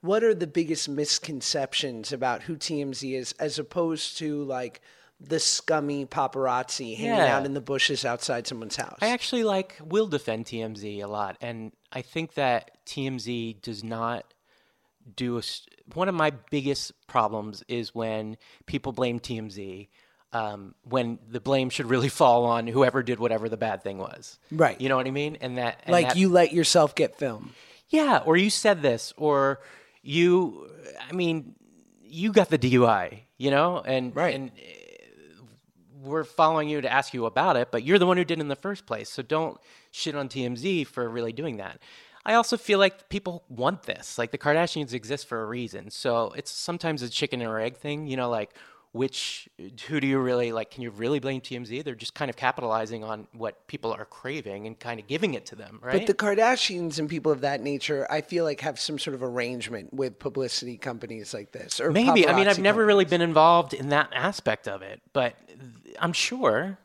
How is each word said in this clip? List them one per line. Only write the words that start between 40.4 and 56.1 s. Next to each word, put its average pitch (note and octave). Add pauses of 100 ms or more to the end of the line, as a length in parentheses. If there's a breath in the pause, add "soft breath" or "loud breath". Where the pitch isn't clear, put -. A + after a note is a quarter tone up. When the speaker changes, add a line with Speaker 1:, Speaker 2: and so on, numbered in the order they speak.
Speaker 2:
M B2
Z D#3+
for B2
really A#2
doing B2
that. F#2+ (440 loud breath)
I G#3+
also A#3
feel G3+
like G3
people F3+
want C3
this. -
Like, A#2+
the C3+
Kardashians D3+
exist B2
for A2+
a A2
reason, G#2+
so A#2
it's -
sometimes D3+
a B2
chicken B2+
or A2
egg B2
thing, D3
you C3
know, B2
like, A2 (380 loud breath)
which, - (400)
who D3+
do C3+
you C3+
really, B2
like, A2
can C3
you A#2+
really A#2
blame C3
T C3
M B2
Z? B2
They're C#3
just A2
kind C#3
of A#2
capitalizing A2+
on G#2+
what A2+
people -
are G#2+
craving A2
and A2
kind A#2
of G#2
giving D#3+
it G#2+
to -
them, G#2
right? B2+
Speaker 1:
But A3+
the G3+